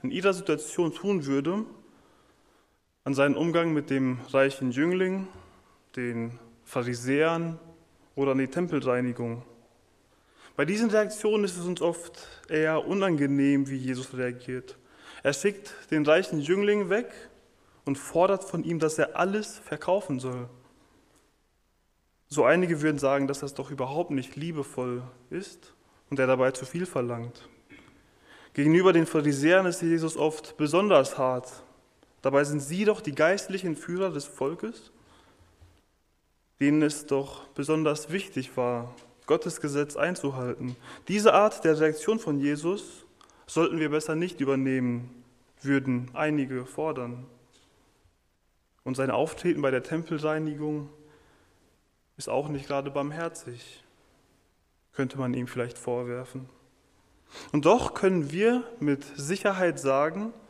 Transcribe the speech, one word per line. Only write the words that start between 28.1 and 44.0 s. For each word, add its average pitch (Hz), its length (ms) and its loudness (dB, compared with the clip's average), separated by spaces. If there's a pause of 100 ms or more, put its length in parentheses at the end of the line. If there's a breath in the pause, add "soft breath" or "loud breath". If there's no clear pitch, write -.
Gegenüber 170 400 6
den 165 140 6
Pharisäern 151 600 4
ist 175 160 -4
Jesus 165 340 0
oft 151 400 -2
besonders 156 640 4
hart. 127 460 -2 (580)
Dabei 139 220 4
sind 147 160 -2
sie 165 240 -4
doch 208 160 2
die 143 160 -6
geistlichen 185 580 2
Führer 180 360 -4
des 147 140 -6
Volkes, - 680 -6 (1700 soft breath)
denen 147 220 4
es 147 240 -2
doch - 420 -4
besonders 151 640 -2
wichtig 190 440 -6
war, 120 380 -2 (320)
Gottes 165 360 -2
Gesetz 143 340 -2
einzuhalten. 131 800 -4 (320 loud breath)
Diese 208 240 6
Art 214 320 4
der 156 160 4
Reaktion 156 380 2
von 151 200 -2
Jesus 147 680 -4 (400 soft breath)
sollten 160 320 2
wir 156 100 0
besser 151 280 -2